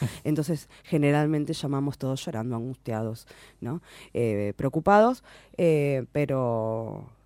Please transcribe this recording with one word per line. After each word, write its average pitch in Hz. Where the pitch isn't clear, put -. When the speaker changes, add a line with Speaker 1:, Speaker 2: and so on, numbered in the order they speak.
Speaker 1:
<laughs> -
Speaker 2:
entonces 151
generalmente 147
llamamos 139
todos 135
llorando, 120
angustiados, 113
¿no? 143
Eh, 104
preocupados, 202
eh, 143
pero, 113